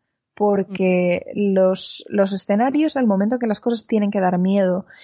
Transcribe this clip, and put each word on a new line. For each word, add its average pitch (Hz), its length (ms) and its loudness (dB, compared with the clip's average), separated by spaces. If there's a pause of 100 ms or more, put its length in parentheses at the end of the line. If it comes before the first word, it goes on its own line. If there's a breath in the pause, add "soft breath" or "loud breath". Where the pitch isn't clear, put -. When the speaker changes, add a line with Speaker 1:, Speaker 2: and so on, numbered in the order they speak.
(340)
Speaker 1:
porque 185 1000 0
Speaker 2:
Mm. 202 200 0
Speaker 1:
los, 185 540 0
los 196 240 0
escenarios, 262 640 0
al 254 100 0
momento 208 320 0
que 240 80 -4
las 208 140 -4
cosas 233 260 -4
tienen 208 240 0
que 208 100 -2
dar 185 180 2
miedo 185 480 0 (180 loud breath)